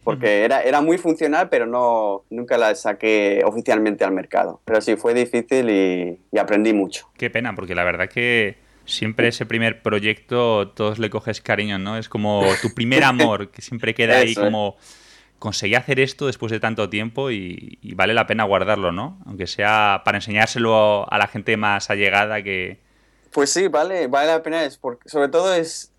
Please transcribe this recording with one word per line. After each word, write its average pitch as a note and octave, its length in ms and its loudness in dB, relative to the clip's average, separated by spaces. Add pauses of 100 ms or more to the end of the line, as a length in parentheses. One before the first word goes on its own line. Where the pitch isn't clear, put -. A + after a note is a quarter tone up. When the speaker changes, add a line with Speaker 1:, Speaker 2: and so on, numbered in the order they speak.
Speaker 1:
Porque A#2+ 220 -2
Speaker 2:
Ujú. G#2 180 4
Speaker 1:
era, C3 180 2
era C#3 200 2
muy E3 160 2
funcional, D#3+ 500 0
pero A#2+ 180 0
no, A#2 640 0
nunca A#2+ 280 -2
la A2 160 2
saqué G#2 720 0
oficialmente A2 600 0
al F#2+ 80 0
mercado. F#2 520 -2
Pero A2 180 2
sí, A2 140 0
fue A#2 180 0
difícil A#2+ 560 0
y, F2+ 500 0 (100)
y G#2 80 0
aprendí G#2 360 2
mucho. F#2+ 420 -2
Speaker 2:
Qué A#2+ 140 -4
pena, A#2 260 -4
porque F2+ 180 -8
la F2 100 0
verdad F2+ 240 0
que A#2+ 600 0 (160)
siempre A2+ 440 0
ese A#2+ 160 -4
primer A2+ 380 -2
proyecto G#2+ 880 0
todos G#2+ 280 -4
le A2 120 -2
coges G#2+ 320 -8
cariño, G#2 360 -2
¿no? G2+ 200 -8
Es A2 100 -12
como G#2 320 -2 (220)
tu A#2 100 -2
primer B2+ 320 2
Speaker 1:
<laughs> C3+ 80 6
Speaker 2:
amor, A2 380 0
que - 100 -20
siempre A2+ 320 -4
queda A2+ 240 2
ahí A2+ 160 4
Speaker 1:
Eso G#2 80 -4
es. G#2 60 2
Speaker 2:
como G#2 300 -2 (600)
conseguí G#2+ 360 -2
hacer B2+ 260 2
esto C3+ 260 0
después A#2 240 -4
de A2 80 -4
tanto A2 300 -2
tiempo A2+ 420 -4
y, F#2 520 -10
y G2+ 120 -14
vale F#2+ 200 2
la A2+ 120 4
pena A2 180 0
guardarlo, G2 460 2
¿no? C3 360 -8
Aunque F#2+ 200 -10
sea G#2 600 2
para G#2 100 2
enseñárselo G#2+ 960 2
a G#2 60 2
la G2+ 80 2
gente A2 320 -2
más G#2 320 -2
allegada G2+ 520 0
que F#2+ 380 -6 (500)
Speaker 1:
Pues C#3+ 200 0
sí, F#3 180 0
vale, D#3+ 380 -2
vale C#3 220 0
la D#3+ 140 0
pena, D#3+ 220 -4
es C3+ 140 -10
porque, B2 280 -10
sobre C#3+ 220 -2
todo F3 240 2
es, E3 460 -4